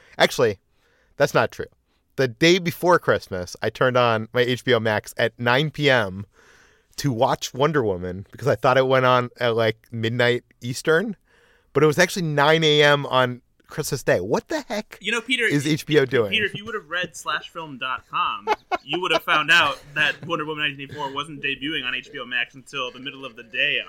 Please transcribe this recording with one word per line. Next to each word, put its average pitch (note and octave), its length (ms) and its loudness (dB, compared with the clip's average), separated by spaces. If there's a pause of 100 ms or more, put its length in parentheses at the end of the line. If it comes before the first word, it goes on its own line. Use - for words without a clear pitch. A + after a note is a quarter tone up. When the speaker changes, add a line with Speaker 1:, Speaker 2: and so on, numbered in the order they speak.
(180)
Speaker 1:
Actually, B2 400 2 (580)
that's C#3+ 160 0
not B2 200 2
true. - 120 -10 (520)
The C3+ 120 2
day E3+ 300 4
before E3+ 400 2
Christmas, G2 640 -2
I A2 80 -2
turned B2+ 260 2
on A2+ 380 2
my B2 80 4
H B2 200 -2
B B2 120 2
O A2+ 60 4
Max G#2+ 360 -2
at A#2 220 -2
nine B2+ 320 0
P D3 180 -2
M G#2 380 0 (720)
to C#3+ 160 -2
watch B2 420 -2
Wonder D3 280 0
Woman F#2 480 -6
because - 180 -10
I A#2 80 2
thought C3 200 4
it C3 100 4
went C3 200 4
on B2 320 4
at, A#2+ 160 0
like, A2 360 -2
midnight A#2+ 540 0 (160)
Eastern, D#3+ 560 -2 (560)
but C3+ 100 2
it D#3 40 8
was D3+ 120 2
actually F3+ 240 0
nine D#3 400 2
A D3+ 200 6
M D3 240 4
on B2 340 2 (260)
Christmas - 360 -6
Day. C#3 180 2
What D3 280 -4
the D#4 120 -4
heck G#3+ 400 -10
Speaker 2:
You G3 120 -6
know, A#3 80 -2
Peter, B3 240 -2
Speaker 1:
is D3 220 0
H D3+ 200 -2
B D3 120 2
O C#3 60 6
doing? A#2+ 260 0
Speaker 2:
Peter, G#3+ 140 -2
if - 100 -4
you - 100 -14
would A3+ 100 -10
have F3 140 -12
read F3 260 -6
slashfilm D#3+ 640 -10
dot C3 280 -8
com, C3+ 400 -4 (340)
you - 180 -6
would D#3 100 -2
have - 140 0
found D#3 260 2
out D#3 280 4 (160)
that D3 300 -2
Wonder D#3 220 -4
Woman D3+ 220 -4
nineteen C#3 160 -10
eighty-four C#3 280 -10
wasn't C#3+ 300 -10
debuting C#3 420 -6
on B2+ 100 -6
H B2+ 160 -10
B D3 80 -14
O B2+ 60 -10
Max A#2+ 300 -6
until C3 380 -10
the B2 80 -18
middle C3+ 260 -12
of A2+ 100 -18
the A#2+ 60 -18
day B2 460 -2